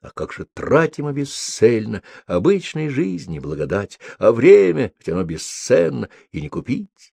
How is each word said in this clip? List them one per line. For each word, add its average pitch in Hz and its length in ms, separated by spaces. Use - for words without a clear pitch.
А - 80
как - 220
же - 220
тратимо 147 580
бесцельно 113 880
обычной 156 640
жизни 156 520
благодать, 73 600
а 107 140
время, 170 680
ведь - 120
оно 90 140
бесценно, 87 840
и 78 100
не 147 80
купить - 640